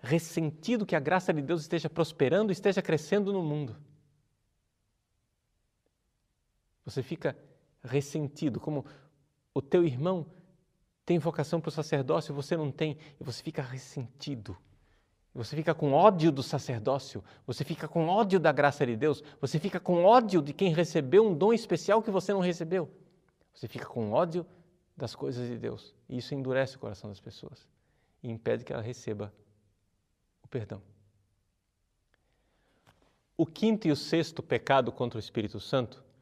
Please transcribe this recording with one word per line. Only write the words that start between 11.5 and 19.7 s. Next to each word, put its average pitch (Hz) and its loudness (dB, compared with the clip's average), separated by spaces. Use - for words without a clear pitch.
pro 156 -6
sacerdócio 151 -2
e - -8
você 143 -4
não 151 -2
tem, 151 -4
e - -14
você - -10
fica 156 -6
ressentido. 127 -10
Você 120 -8
fica 156 0
com 156 0
ódio 165 8
do 135 -2
sacerdócio, 127 -4
você 127 -6
fica 156 -8
com 160 0
ódio 196 4
da 156 4
graça 143 4
de 120 0
Deus, 143 0
você 139 -2
fica 180 -4